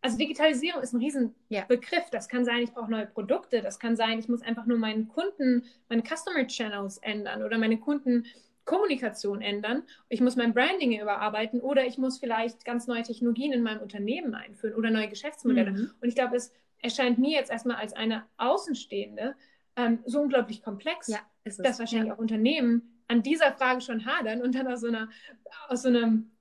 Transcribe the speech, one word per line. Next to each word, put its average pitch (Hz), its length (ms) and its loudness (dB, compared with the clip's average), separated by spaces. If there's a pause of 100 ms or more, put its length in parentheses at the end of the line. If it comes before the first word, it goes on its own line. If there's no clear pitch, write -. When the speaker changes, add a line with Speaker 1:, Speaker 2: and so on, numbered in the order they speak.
Speaker 1:
also 233 160 0
Digitalisierung 311 640 2
ist 247 120 -6
ein 240 60 0 (500)
Speaker 2:
Ja. 202 200 -4
Speaker 1:
Riesenbegriff. 330 420 0
Das 208 180 -6
kann 247 160 0
sein, 240 160 0
ich 240 120 -4
brauche 226 180 -8
neue 214 160 -2
Produkte. 220 540 -2
Das - 180 -8
kann 233 180 0
sein, 226 220 2
ich 226 100 -8
muss 240 120 0
einfach 226 240 -4
nur 233 120 4
meinen 220 320 0
Kunden, 269 560 0 (240)
meine 233 140 2
Customer 320 440 -2
Channels 202 520 -6
ändern 214 440 -6
oder 220 140 0
meine 220 220 4
Kundenkommunikation 254 1600 -2
ändern. 214 420 -2 (240)
Ich 240 140 0
muss 247 160 4
mein 233 160 4
Branding 262 460 4
überarbeiten 208 600 0
oder 269 240 4
ich 247 120 -4
muss 262 220 -2
vielleicht 226 460 -2
ganz 240 220 -4
neue 233 160 -2
Technologien 240 480 0
in 247 120 2
meinem 214 180 -2
Unternehmen 214 540 -4
einführen - 400 -8
oder 226 140 0
neue 214 200 0
Geschäftsmodelle. 240 640 0
Speaker 2:
Mhm. 208 180 -4 (100)
Speaker 1:
Und 240 60 0
ich 233 80 0
glaube, 247 220 2
es 240 160 -6 (280)
erscheint 247 380 2
mir 269 120 4
jetzt 277 200 0
erstmal 226 260 -4
als 214 160 -8
eine 220 320 -4 (120)
Außenstehende, 233 1000 -2 (400)
ähm, 233 300 2
so 254 160 0
unglaublich 247 420 0
komplex, 269 460 -6
Speaker 2:
Ja, 214 100 -2 (240)
ist 208 160 -12
es. 277 60 -2
Speaker 1:
dass 240 140 2
wahrscheinlich 226 300 0
Speaker 2:
Ja. 202 60 -6
Speaker 1:
auch - 40 -20
Unternehmen 233 880 0
an 240 160 4
dieser 302 280 4
Frage 254 300 2
schon 226 240 -6
hadern 240 360 -2
und 247 140 0
dann 262 120 -2
aus 247 140 -4
so 233 60 -4
einer, 220 220 -2 (580)
aus 247 140 -2
so 262 80 2
einem 233 520 4